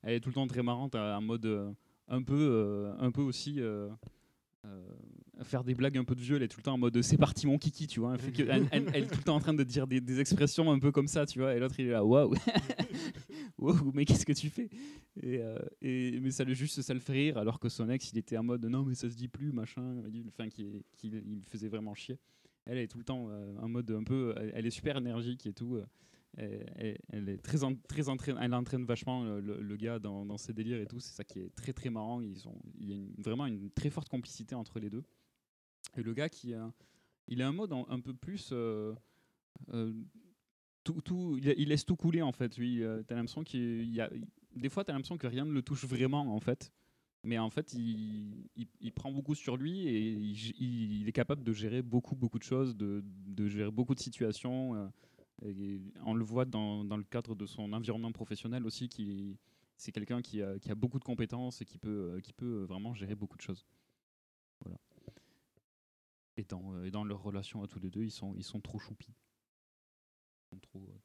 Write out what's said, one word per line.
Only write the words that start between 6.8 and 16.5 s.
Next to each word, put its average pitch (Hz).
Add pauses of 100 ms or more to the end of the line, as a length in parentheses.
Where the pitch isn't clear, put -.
C'est -
parti -
mon 139
kiki », 151
tu -
vois. 120
Elle 123
fait 135
que, 135
elle, 131
elle, 143
elle 143
est -
tout -
le -
temps 156
en 147
train 156
de 143
dire 131
des, 127
des 127
expressions 147
un 139
peu 139
comme 143
ça, 147
tu 135
vois. 131
Et 120
l'autre, 127
il 127
est 120
là, « 107
Waouh, 123
<laughs> 269
waouh, 143
mais 143
qu'est-ce 123
que 151
tu 147
fais ? » - (540)
Et, 127
euh, 113 (220)
et, 127
mais 131
ça 131
le, 127